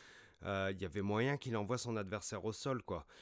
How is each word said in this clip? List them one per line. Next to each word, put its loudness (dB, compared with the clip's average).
euh, 2
il -4
y 0
avait 0
moyen 4
qu'il -2
envoie 2
son -2
adversaire -2
au 0
sol, 0
quoi. -4